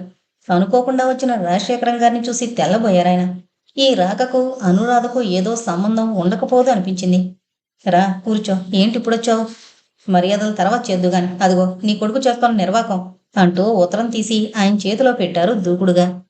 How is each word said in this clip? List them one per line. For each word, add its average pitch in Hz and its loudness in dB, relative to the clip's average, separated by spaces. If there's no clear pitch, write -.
అనుకోకుండా 247 2
వచ్చిన 254 -2
రాజశేఖరం 233 -2
గారిని 233 0
చూసి 240 -4
తెల్లబోయారాయన. 180 0
ఈ 269 2
రాకకు 254 0
అనురాధకు 240 2
ఏదో 190 -2
సంబంధం 220 -2
ఉండకపోదు 196 2
అనిపించింది. 180 0
"రా, 185 2
కూర్చో. 214 -2
ఏంటి 220 2
ఇప్పుడొచ్చావు?" 226 0
"మర్యాదలు 202 2
తర్వాత 208 0
చేద్దు 180 0
గాని, 180 0
అదిగో 185 2
నీ 208 0
కొడుకు 214 -2
చేస్తాను 240 0
నిర్వాకం" 190 -2
అంటూ 180 4
ఉత్తరం 208 0
తీసి 214 -2
ఆయన 202 2
చేతిలో 220 0
పెట్టారు 185 0
దూకుడుగా. 180 0